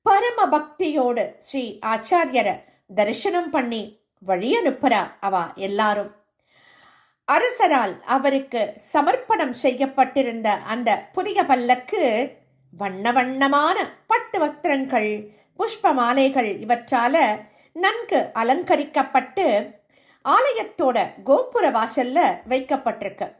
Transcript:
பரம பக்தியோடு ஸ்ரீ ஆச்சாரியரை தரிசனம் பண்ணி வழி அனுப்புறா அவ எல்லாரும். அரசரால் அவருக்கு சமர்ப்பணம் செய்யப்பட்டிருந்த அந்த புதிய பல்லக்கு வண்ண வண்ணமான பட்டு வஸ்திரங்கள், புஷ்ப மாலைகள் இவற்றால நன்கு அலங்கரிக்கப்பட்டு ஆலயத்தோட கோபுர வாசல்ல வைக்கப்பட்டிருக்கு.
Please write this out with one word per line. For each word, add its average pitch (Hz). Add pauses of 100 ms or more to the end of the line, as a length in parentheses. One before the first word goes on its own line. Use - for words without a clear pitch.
பரம 415
பக்தியோடு 294
ஸ்ரீ 240
ஆச்சாரியரை 233 (320)
தரிசனம் 320
பண்ணி 233 (200)
வழி 190
அனுப்புறா 254
அவ 190 (120)
எல்லாரும். 208 (1080)
அரசரால் 311
அவருக்கு 269 (140)
சமர்ப்பணம் 311
செய்யப்பட்டிருந்த 254
அந்த 214
புதிய 381
பல்லக்கு 254 (360)
வண்ண 196
வண்ணமான 277 (180)
பட்டு 480
வஸ்திரங்கள், 262 (220)
புஷ்ப 403
மாலைகள் 262
இவற்றால 240 (340)
நன்கு 381
அலங்கரிக்கப்பட்டு 269 (500)
ஆலயத்தோட 339
கோபுர 311
வாசல்ல 247 (280)
வைக்கப்பட்டிருக்கு. 240